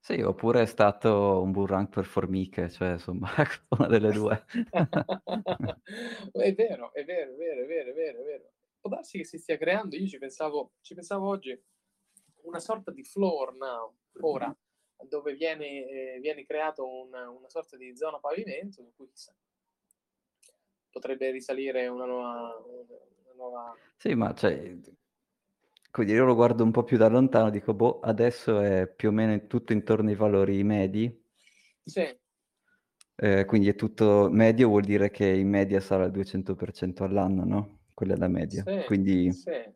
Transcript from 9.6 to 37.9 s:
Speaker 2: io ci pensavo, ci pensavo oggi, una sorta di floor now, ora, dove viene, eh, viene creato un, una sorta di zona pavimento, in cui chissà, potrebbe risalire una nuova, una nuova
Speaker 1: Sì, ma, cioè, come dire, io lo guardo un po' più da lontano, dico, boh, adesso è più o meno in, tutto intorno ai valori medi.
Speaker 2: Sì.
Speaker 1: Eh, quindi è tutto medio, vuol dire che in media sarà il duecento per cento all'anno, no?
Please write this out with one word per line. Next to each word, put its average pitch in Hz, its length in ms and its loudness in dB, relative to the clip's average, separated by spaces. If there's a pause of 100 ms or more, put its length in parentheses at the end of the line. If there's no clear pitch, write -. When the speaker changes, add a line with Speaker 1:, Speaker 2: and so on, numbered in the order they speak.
Speaker 2:
io 196 120 -6
ci 175 100 -10
pensavo, 135 640 -8
ci - 120 -20
pensavo 196 340 -8
oggi, 190 320 -8 (840)
una 170 160 -12
sorta 208 320 -8
di 135 120 -20
floor 151 520 -4
now, 123 400 -10 (260)
ora, 139 340 -4 (520)
dove 147 280 -8
viene, 147 520 -8
eh, 131 340 -12
viene 147 240 -8
creato 151 420 -6
un, 127 260 -16
una 127 360 -18
sorta 156 280 -12
di 127 180 -18
zona 151 240 -8
pavimento, 185 600 -10
in - 140 -20
cui 135 140 -20
chissà, - 240 -20 (1600)
potrebbe 131 420 -6
risalire 131 560 -6
una 123 180 -8
nuova, 120 500 -8 (100)
una 123 720 -20
nuova 120 400 -12 (220)
Speaker 1:
Sì, 214 180 -4
ma, 110 180 -2
cioè, 90 440 -2 (1120)
come 113 140 0
dire, 107 140 4
io 131 60 6
lo 123 100 6
guardo 117 280 4
un 113 80 6
po' 117 120 2
più 120 140 2
da 110 100 8
lontano, 120 420 6
dico, 104 240 -2
boh, 113 260 2
adesso 113 600 0
è 95 280 2
più - 220 -2
o - 20 2
meno 110 220 2
in, 104 140 -4
tutto - 260 -2
intorno 107 360 2
ai 104 60 0
valori 101 480 4
medi. 104 640 0 (560)
Speaker 2:
Sì. 156 360 -6 (1040)
Speaker 1:
Eh, 98 240 4
quindi 101 220 4
è 101 80 4
tutto 104 560 4
medio, 113 380 6
vuol 104 160 6
dire 101 260 2
che 101 160 0
in 95 220 4
media 98 320 2
sarà 95 240 0
il 90 60 -2
duecento 95 440 -4
per - 160 -8
cento 92 320 -6
all'anno, 95 400 0
no? 101 360 -4 (140)